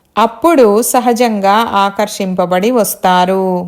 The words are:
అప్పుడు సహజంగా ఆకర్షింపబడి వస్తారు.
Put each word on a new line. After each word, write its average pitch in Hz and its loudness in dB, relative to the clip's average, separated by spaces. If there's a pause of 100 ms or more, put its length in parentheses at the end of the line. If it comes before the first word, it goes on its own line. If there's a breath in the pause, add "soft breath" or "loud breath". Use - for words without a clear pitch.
(160)
అప్పుడు 240 2 (240)
సహజంగా 220 0 (280)
ఆకర్షింపబడి 190 -2
వస్తారు. 190 0 (220)